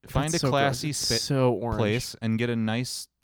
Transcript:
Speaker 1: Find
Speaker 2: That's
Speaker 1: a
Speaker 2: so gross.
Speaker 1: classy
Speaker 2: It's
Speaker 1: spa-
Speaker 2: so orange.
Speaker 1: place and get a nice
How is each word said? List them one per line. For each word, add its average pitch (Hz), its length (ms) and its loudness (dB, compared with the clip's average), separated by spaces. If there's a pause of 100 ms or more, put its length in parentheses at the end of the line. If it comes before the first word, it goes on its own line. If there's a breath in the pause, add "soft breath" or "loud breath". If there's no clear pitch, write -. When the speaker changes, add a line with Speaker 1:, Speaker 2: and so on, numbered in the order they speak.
Speaker 1:
Find 135 200 -2
Speaker 2:
That's 165 100 -2
Speaker 1:
a - 40 0
Speaker 2:
so 135 100 2
gross. 139 100 2
Speaker 1:
classy 139 300 0
Speaker 2:
It's 135 80 -6
Speaker 1:
spa- - 180 0
Speaker 2:
so 127 360 2
orange. 110 260 -2
Speaker 1:
place 113 440 0
and 110 160 0
get 120 120 0
a 117 60 -2
nice 113 520 -2 (160)